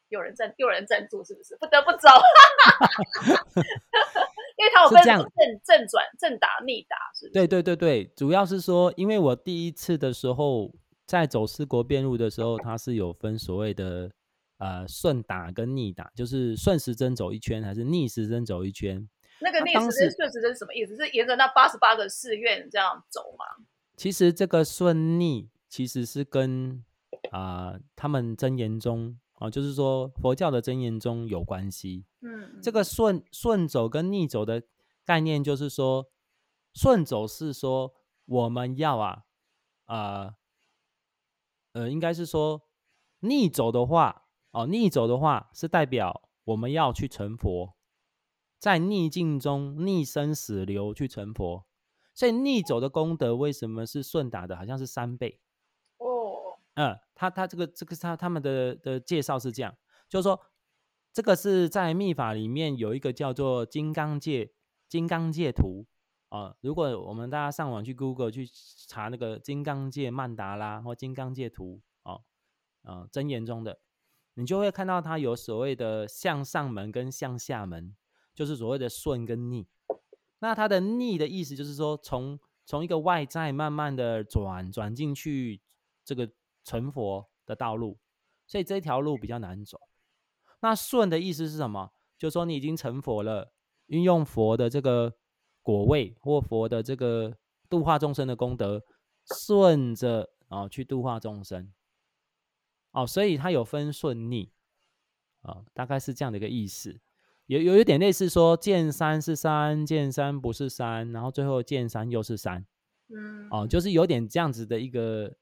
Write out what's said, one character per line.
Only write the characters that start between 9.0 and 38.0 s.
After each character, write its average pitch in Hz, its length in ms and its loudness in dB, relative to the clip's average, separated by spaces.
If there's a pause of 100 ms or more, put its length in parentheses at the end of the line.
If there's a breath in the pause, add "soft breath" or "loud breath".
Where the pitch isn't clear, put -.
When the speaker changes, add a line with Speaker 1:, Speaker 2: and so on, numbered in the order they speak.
Speaker 2:
为 214 100 2
我 143 160 4
第 170 320 -6
一 170 60 -4
次 165 260 -4
的 135 140 -2
时 127 200 -2
候， 127 400 0 (320)
在 170 220 0
走 117 180 0
四 143 220 -6
国 120 160 0
遍 135 220 0
路 131 120 0
的 113 140 0
时 - 100 -8
候， 117 180 -2
它 113 200 -8
是 123 160 -6
有 92 180 -2
分 110 240 -6
所 92 200 -6
谓 104 180 -2
的， 90 380 -6 (460)
呃， 92 280 -8
顺 135 380 -2
打 90 260 -8
跟 117 260 -6
逆 110 160 -4
打， - 220 -14
就 120 100 -8
是 120 320 -2
顺 170 220 2
时 127 160 -4
针 127 220 -2
走 101 160 -4
一 107 80 -8
圈 110 240 -6
还 98 100 -6
是 113 80 -6
逆 147 240 0
时 110 220 -4
针 117 180 -4
走 92 180 -4
一 98 60 -4
圈。 98 380 -8 (320 soft breath)
Speaker 1:
那 339 100 -2
个 339 140 2
逆 349 80 0
时 - 20 2
针、 - 0 -
Speaker 2:
那 220 60 4
当 233 100 0
时 220 220 2
Speaker 1:
顺 302 180 -4
时 233 100 -10
针 233 120 0
是 240 80 -10
什 208 40 -10
么 - 80 -16
意 226 140 -6
思？ 202 80 -14
是 294 160 -6
沿 233 160 0
着 254 80 2
那 262 140 4
八 254 200 8
十 - 80 -2
八 226 200 6
个 202 120 -2
寺 220 280 -6
院 208 340 -2
这 202 80 -2
样 190 300 0
走 - 280 -14
吗？ - 300 -16 (280)
Speaker 2:
其 - 160 -6
实 175 220 4
这 185 140 0
个 165 180 4
顺 165 560 2
逆 127 300 -2 (180)
其 - 180 -6
实 120 200 -6
是 139 180 -6
跟， 131 580 -4 (480)
啊， 92 480 -8 (160)
他 - 140 -8
们 120 260 -2
真 131 220 -4
言 110 240 -4
宗， 117 380 -6 (160)
哦， 110 160 -10
就 139 100 -6
是 143 140 -4
说 135 340 0
佛 131 260 -2
教 160 160 -2
的 123 120 0
真 131 180 -4
言 117 180 -4
宗 117 300 -6
有 90 160 -4
关 95 260 -6
系。 92 360 -12 (160)
Speaker 1:
嗯， 226 320 -16
嗯。 196 80 -20
Speaker 2:
这 233 100 -2
个 214 100 2
顺， 202 480 0
顺 202 380 0
走 113 200 0
跟 156 220 -2
逆 196 160 0
走 110 200 -2
的 117 160 -4 (420)
概 170 160 2
念 156 240 0
就 143 100 0
是 139 140 -6
说， 131 420 -2 (640)
顺 233 320 4
走 110 240 -4
是 156 240 -10
说 131 420 -4 (300)